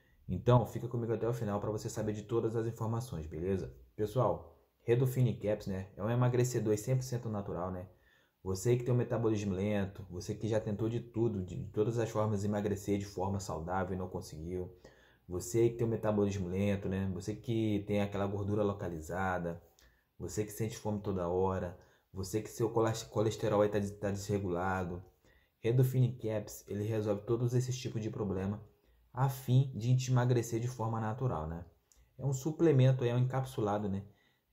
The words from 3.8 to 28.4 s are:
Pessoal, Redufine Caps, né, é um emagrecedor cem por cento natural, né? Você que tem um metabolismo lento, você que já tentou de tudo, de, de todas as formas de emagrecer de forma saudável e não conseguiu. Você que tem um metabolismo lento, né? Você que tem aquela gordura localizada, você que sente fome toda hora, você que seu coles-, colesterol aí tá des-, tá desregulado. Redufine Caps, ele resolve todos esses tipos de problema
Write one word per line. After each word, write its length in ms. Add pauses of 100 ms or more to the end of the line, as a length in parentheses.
Pessoal, 600 (240)
Redufine 520
Caps, 340
né, 200 (100)
é 60
um 60
emagrecedor 680
cem 180
por 80
cento 240
natural, 420
né? 160 (560)
Você 360
que 80
tem 80
um 40
metabolismo 560
lento, 560
você 240
que 140
já 140
tentou 260
de 140
tudo, 420
de, 120
de 160
todas 280
as 100
formas 300
de 80
emagrecer 500
de 80
forma 320
saudável 560
e 60
não 80
conseguiu. 680 (540)
Você 420
que 60
tem 100
um 40
metabolismo 580
lento, 400
né? 260
Você 220
que 500
tem 160
aquela 240
gordura 380
localizada, 1000 (560)
você 280
que 80
sente 240
fome 240
toda 260
hora, 500 (360)
você 280
que 80
seu 200
coles-, 340
colesterol 580
aí 60
tá 100
des-, 140
tá 180
desregulado. 960 (560)
Redufine 540
Caps, 520
ele 200
resolve 380
todos 300
esses 240
tipos 240
de 80
problema 540 (500)